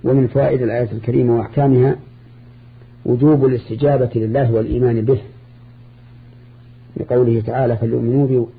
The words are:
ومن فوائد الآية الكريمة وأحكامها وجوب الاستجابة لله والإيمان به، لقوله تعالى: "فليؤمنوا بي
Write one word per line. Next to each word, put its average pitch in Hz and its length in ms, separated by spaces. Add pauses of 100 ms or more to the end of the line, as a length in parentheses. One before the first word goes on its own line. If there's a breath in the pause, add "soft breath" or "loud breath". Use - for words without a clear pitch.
ومن 131 240
فوائد 135 340
الآية 117 300
الكريمة 117 460
وأحكامها 131 580 (1080)
وجوب 135 400
الاستجابة 127 720
لله 113 360
والإيمان 113 540
به، 131 160 (1800)
لقوله 120 440
تعالى: 117 360
"فليؤمنوا 120 500
بي 127 180 (140)